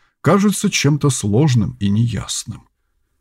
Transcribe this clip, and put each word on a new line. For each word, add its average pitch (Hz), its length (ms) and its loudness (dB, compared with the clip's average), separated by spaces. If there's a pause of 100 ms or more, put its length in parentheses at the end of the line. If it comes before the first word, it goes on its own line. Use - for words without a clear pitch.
(220)
кажется 196 480 2
чем-то 143 400 0
сложным 120 680 0
и 101 100 0
неясным. - 760 -4 (520)